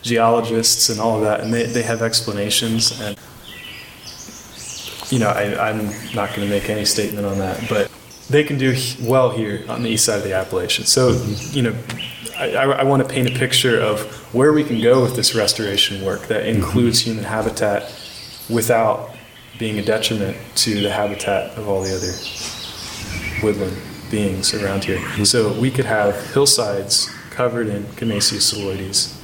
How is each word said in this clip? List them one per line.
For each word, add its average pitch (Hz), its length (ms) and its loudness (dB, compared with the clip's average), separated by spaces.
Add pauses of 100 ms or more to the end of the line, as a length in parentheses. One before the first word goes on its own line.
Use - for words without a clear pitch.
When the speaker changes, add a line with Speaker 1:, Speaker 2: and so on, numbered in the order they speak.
Speaker 1:
geologists 113 880 4
and 107 100 -4
all 113 160 2
of 107 60 0
that, 107 180 2
and 113 140 -2
they, 117 100 2
they 117 160 0
have 113 220 -2
explanations. 113 960 0
And, 104 160 -6 (1900)
you 131 80 2
know, 110 100 4
I, 104 420 0
I'm 107 160 -2 (280)
not 101 200 -2
gonna 101 140 -2
make 101 220 0
any 104 140 0
statement 104 420 0
on 98 120 -2
that, 95 300 -4
but 104 220 2 (400)
they 147 140 6
can 151 140 -2
do 131 140 4
h-, - 280 -2
well 123 300 4
here 104 380 -4
on 117 140 -4
the 113 80 -2
east 107 160 2
side 107 120 2
of 98 60 -4
the 98 100 -2
Appalachians. 92 560 0
So, 127 220 6
Speaker 2:
Mm-hmm. 104 440 -2
Speaker 1:
you 131 60 2
know, 110 120 0 (640)
I, 135 160 -2
I, 135 100 4 (160)
I - 40 4
wanna 135 200 6
paint 127 240 0
a 127 100 -2
picture 127 420 4
of 107 200 2 (340)
where 143 180 8
we 151 120 4
can 117 160 0
go 127 220 8
with 123 140 2
this 110 180 2
restoration 101 720 0
work 95 240 -2
that 110 160 0
Speaker 2:
Mm-hmm. 110 180 2
Speaker 1:
includes 120 380 4
human 110 240 -4
habitat 104 680 0 (560)
without 113 640 2 (480)
being 107 200 -2
a 101 40 -2
detriment 107 540 0 (200)
to 104 240 0
the 101 100 0
habitat 101 680 -2
of 104 100 -6
all 95 140 0
the 95 120 -2
other 90 180 -4 (1300)
woodland 98 300 -2 (340)
beings 98 440 0
around 101 300 -2
here. 95 140 -2
Speaker 2:
Mm-hmm. - 260 -2
Speaker 1:
So 110 360 4
we 127 100 2
could 123 140 0
have 107 300 2 (180)
hillsides 139 800 2 (200)
covered 120 380 -2
in 101 160 -4 (120)
Camacia 110 420 -2
psiloides. 95 840 -2